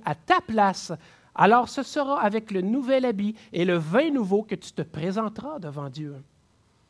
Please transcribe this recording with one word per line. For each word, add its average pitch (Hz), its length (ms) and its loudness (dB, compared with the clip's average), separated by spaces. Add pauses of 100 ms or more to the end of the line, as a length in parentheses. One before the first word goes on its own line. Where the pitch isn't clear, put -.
à 156 100 -2
ta - 260 2
place, 202 520 0 (420)
alors 226 340 6
ce - 140 -6
sera 277 380 -2
avec 220 320 -2
le 190 80 0
nouvel 254 440 0
habit 208 300 -2 (180)
et 175 120 0
le 180 120 2
vin 185 340 2
nouveau 214 340 0
que 208 100 -6
tu - 160 -14
te - 120 -6
présenteras 214 760 -6
devant 143 320 -10
Dieu. 143 240 -10 (760)